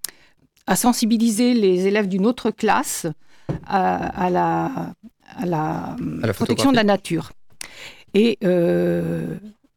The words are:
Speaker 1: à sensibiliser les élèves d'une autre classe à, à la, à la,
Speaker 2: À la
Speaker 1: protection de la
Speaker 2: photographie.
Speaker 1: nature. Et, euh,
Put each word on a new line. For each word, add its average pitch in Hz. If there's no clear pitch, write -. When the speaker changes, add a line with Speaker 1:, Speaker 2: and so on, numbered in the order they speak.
Speaker 1:
à 185
sensibiliser 233
les 190
élèves 202
d'une 185
autre 240
classe 190
à, 185
à 180
la, 170
à -
la, 160
Speaker 2:
À -
la 110
Speaker 1:
protection 240
de 254
la 220
Speaker 2:
photographie. 208
Speaker 1:
nature. 180
Et, 220
euh, 170